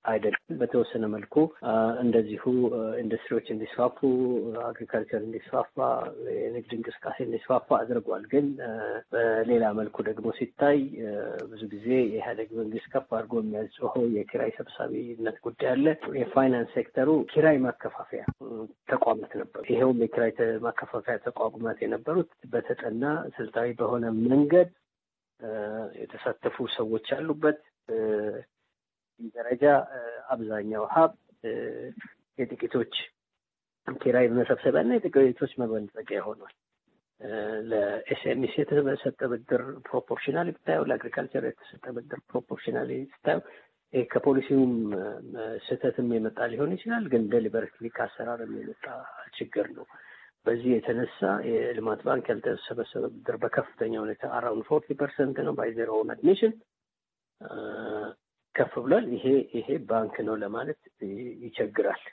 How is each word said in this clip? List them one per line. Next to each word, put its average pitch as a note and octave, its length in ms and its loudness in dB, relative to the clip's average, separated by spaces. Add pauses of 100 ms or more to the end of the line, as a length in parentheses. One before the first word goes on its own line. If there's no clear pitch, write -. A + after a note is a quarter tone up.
አይደለም። G#2+ 360 0 (100)
በተወሰነ A#2+ 560 0
መልኩ G#2+ 280 -6 (640)
እንደዚሁ A2+ 440 2 (540)
ኢንዱስትሪዎች A2+ 520 -2
እንዲስፋፉ፣ A#2 480 -2 (640)
አግሪካልቸር A2+ 580 -4
እንዲስፋፋ፣ A2+ 540 -4 (580)
የንግድ A#2 400 -4
እንቅስቃሴ A2+ 480 -8
እንዲስፋፋ A#2 540 0
አድርጓል። A2 520 -2
ግን C#3+ 200 2 (640)
በሌላ A2+ 640 4
መልኩ G#2+ 320 -4
ደግሞ G#2+ 300 -4
ሲታይ C#3+ 440 2 (680)
ብዙ A2 220 -14
ጊዜ G#2 180 -8 (140)
የኢህአዴግ G#2+ 540 -2
መንግስት A2 340 -6
ከፍ F3 220 -4
አድርጎ A2+ 260 -4
የሚያስጮኸው G#2+ 760 -2
የኪራይ A2+ 420 -2
ሰብሳቢነት A#2 880 -6
ጉዳይ B2+ 300 -2
አለ። C3+ 140 4 (320)
የፋይናንስ B2+ 540 2
ሴክተሩ C3 380 0 (180)
ኪራይ D3+ 320 6
ማከፋፈያ A2+ 640 -4 (640)
ተቋማት A2 500 0
ነበሩ። - 300 -8
ይኸውም B2 320 6
የኪራይ A2+ 320 2 (300)
ማከፋፈያ A#2 640 -4
ተቋማት A2+ 560 -4
የነበሩት A2+ 520 0 (160)
በተጠና A#2 560 -2 (280)
ስልታዊ A#2 420 -2
በሆነ A#2 320 0 (140)
መንገድ D3 500 8 (1300)
የተሳተፉ - 600 -6 (160)
ሰዎች A2 380 -2
ያሉበት D3+ 500 0 (1700)
ደረጃ A#2+ 360 0 (640)
አብዛኛው G#2+ 600 -2
ሀብት - 320 6 (1160)
የጥቂቶች - 560 -2 (920)
ኪራይ B2+ 440 4
መሰብሰቢያ B2 500 4
እና A#3+ 120 4
የጥቂቶች C#3 640 4
መበልጸጊያ A2 640 -4
ሆኗል። G#2 320 -10 (1120)
ለኤስኤምሲ A2 920 -2
የተሰጠ C#3 680 0
ብድር B2 360 0 (200)
ፕሮፖርሽናል C#3+ 640 -2
ብታየው፣ D#3+ 360 0
ለአግሪካልቸር - 600 -4
የተሰጠ - 480 -10
ብድር A#2+ 320 -10
ፕሮፖርሽናል B2 640 -4 (180)
ስታየው፣ - 340 0 (600)
ከፖሊሲውም C3+ 720 4 (840)
ስህተትም B2 500 -2
የመጣ A2 380 -2
ሊሆን C3+ 240 -2
ይችላል፣ A3 360 -4
ግን A#2+ 200 4
ዴሊበሬትሊ A2 640 0
ከአሰራርም A#2 640 -6
የመጣ A2 320 -12 (480)
ችግር - 380 -4
ነው። - 140 -14 (580)
በዚህ A#2 260 2
የተነሳ A#2 500 0 (240)
የልማት A2+ 580 0
ባንክ C3+ 260 0
ያልተሰበሰበ A#2 840 -4
ብድር A#2 280 -6
በከፍተኛ A2+ 600 -2
ሁኔታ G#2+ 320 -6
አራውንድ A#2 340 -2
ፎርቲ D3+ 320 0
ፐርሰንት C#3+ 420 0
ነው። - 140 -2
ባይ A2+ 180 -2
ዜር A2+ 180 -2
ኦውን A2 220 0
አድሚሽን G3 420 4 (2000)
ከፍ - 200 2
ብሏል። D3+ 340 4
ይሄ፣ A#2+ 160 -4 (280)
ይሄ A#2 140 -4 (160)
ባንክ A2 380 0
ነው A2 140 -2
ለማለት A2+ 440 -6 (600)
ይቸግራል። - 600 -2 (120)